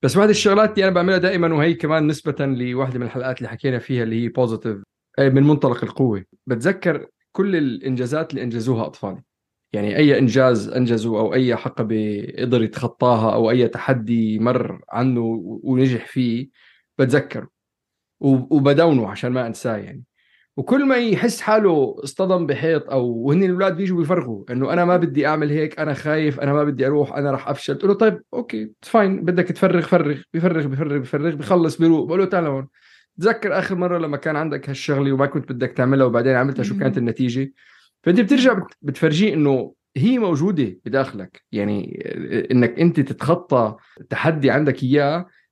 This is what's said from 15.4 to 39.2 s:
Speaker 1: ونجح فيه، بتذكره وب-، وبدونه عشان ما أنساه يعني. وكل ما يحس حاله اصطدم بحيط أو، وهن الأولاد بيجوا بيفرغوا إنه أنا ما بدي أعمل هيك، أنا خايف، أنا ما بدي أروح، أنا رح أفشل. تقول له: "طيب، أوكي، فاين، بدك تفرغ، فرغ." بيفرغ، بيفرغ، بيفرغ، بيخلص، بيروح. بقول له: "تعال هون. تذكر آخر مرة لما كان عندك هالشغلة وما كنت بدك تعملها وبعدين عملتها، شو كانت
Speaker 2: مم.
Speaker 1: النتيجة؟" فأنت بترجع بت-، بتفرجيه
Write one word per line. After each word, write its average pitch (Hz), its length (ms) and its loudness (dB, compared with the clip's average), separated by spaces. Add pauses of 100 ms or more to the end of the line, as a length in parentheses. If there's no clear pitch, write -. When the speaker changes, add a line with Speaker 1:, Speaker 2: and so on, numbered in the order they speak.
Speaker 1:
ونجح 127 440 0
فيه، 123 420 -4 (500)
بتذكره 135 500 0 (720)
وب-، 135 320 2
وبدونه 143 560 4
عشان 123 240 -6
ما 127 140 -4
أنساه 113 300 -6
يعني. 98 260 -14 (540)
وكل 254 280 2
ما 269 120 2
يحس 226 440 0
حاله 190 640 2
اصطدم 180 420 -2
بحيط 151 440 0
أو، 131 160 0
وهن 131 360 0
الأولاد 185 340 0
بيجوا 185 220 -2
بيفرغوا 143 520 -2
إنه 127 220 -2
أنا 175 120 2
ما 180 120 4
بدي 143 300 0
أعمل 151 240 0
هيك، 156 280 -2
أنا 151 160 -2
خايف، 151 460 -2
أنا 139 120 0
ما 147 120 2
بدي 135 220 -2
أروح، 143 260 0
أنا 143 180 -2
رح 131 180 -4
أفشل. 139 300 -4
تقول 196 120 0
له: 196 60 2
"طيب، 214 260 2 (120)
أوكي، 226 360 -8 (120)
فاين، 196 420 0
بدك 175 240 0
تفرغ، 185 320 0
فرغ." 160 360 0 (160)
بيفرغ، 165 340 0
بيفرغ، 143 320 -2
بيفرغ، 147 360 -4
بيخلص، 151 420 0
بيروح. 165 300 4
بقول 165 120 -2
له: 196 60 2
"تعال 185 220 -2
هون. 135 220 -6 (520)
تذكر 208 380 0
آخر 190 160 -4
مرة 180 240 -2
لما 151 180 -4
كان 156 200 -4
عندك 147 320 -6
هالشغلة 139 440 -2
وما 135 140 2
كنت 139 260 -6
بدك 123 200 -4
تعملها 131 340 2
وبعدين 120 280 2
عملتها، 135 280 0
شو - 160 -4
كانت 135 200 0
Speaker 2:
مم. - 0 -
Speaker 1:
النتيجة؟" 127 540 -2 (500)
فأنت 185 180 4
بترجع 254 320 4
بت-، 190 300 -6
بتفرجيه 156 520 0